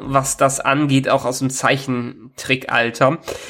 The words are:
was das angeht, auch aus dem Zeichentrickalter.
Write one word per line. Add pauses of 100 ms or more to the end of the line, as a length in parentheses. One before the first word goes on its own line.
was
das
angeht,
auch
aus
dem
Zeichentrickalter. (320)